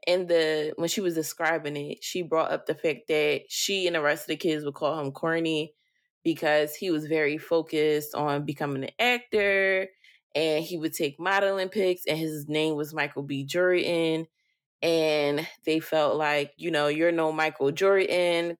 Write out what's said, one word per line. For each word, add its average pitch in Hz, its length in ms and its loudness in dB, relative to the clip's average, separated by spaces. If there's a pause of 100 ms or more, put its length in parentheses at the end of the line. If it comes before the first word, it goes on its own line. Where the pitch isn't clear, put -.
in 180 200 2
the, 156 500 2
when 170 140 -2
she - 100 -4
was 180 140 0
describing 156 600 -2
it, 143 280 -8
she - 160 -6
brought 160 300 -2
up 151 160 -4
the 160 80 -2
fact 151 340 -4
that 151 400 0
she 196 380 -2
and 170 100 2
the 156 60 0
rest 147 220 0
of - 20 -18
the 160 100 -4
kids 156 260 0
would 143 120 -6
call 156 260 -2
him 139 120 -4
corny 160 600 -2 (500)
because 151 520 2
he 190 160 -4
was 156 160 0
very 151 320 2
focused 151 760 0
on 147 300 -2
becoming 143 400 -4
an - 140 -8
actor, 196 920 2 (460)
and 156 280 2
he 175 140 -8
would 156 160 -4
take 143 260 -4
modeling 196 520 0
pics, 185 360 0
and 156 120 0
his 156 280 -6
name 156 300 0
was 147 160 -6
Michael 147 300 -4
B. 139 220 -6
Jordan. 165 840 0 (560)
And 156 640 2 (160)
they 160 160 2
felt 151 360 2
like, 147 420 0
you 170 120 -6
know, 147 180 2
"You're 160 240 2
no 160 200 2
Michael 156 380 0
Jordan," 175 880 2